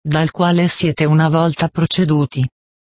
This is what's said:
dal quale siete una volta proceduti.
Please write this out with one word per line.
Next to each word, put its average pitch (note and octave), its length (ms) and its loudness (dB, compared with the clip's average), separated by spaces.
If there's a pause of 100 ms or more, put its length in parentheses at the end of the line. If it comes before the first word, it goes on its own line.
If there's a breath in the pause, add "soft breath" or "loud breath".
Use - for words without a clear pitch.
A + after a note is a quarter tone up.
dal D#3 300 -2
quale F3 340 0
siete D#3+ 380 -2
una D#3 240 4
volta E3 400 0
proceduti. D3+ 760 -2 (380)